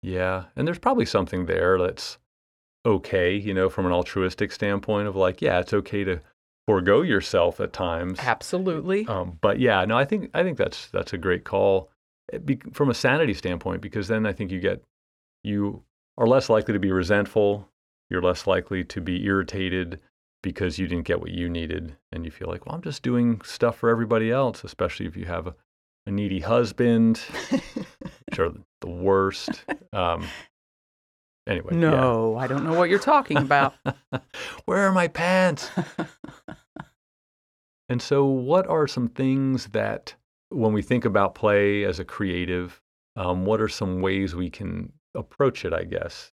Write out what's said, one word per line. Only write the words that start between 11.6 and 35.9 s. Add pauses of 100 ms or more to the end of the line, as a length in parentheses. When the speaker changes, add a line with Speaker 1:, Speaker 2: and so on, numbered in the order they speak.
Speaker 1:
eh,
be-, (120)
from
a
sanity
standpoint,
because
then
I
think
you
get, (600)
you (360)
are
less
likely
to
be
resentful. (420)
You're
less
likely
to
be
irritated (420)
because
you
didn't
get
what
you
needed, (140)
and
you
feel
like,
"Well,
I'm
just
doing
stuff
for
everybody
else,"
especially
if
you
have
a, (520)
a
needy
husband,
Speaker 2:
<laughs> (800)
Speaker 1:
which
are (320)
the
worst. (280)
Um, (1200)
anyway,
yeah. (120)
Speaker 2:
No,
I
don't
know
what
you're
talking
about. (440)
Speaker 1:
<laughs>
Where
are
my
pants?
Speaker 2:
<laughs> (2000)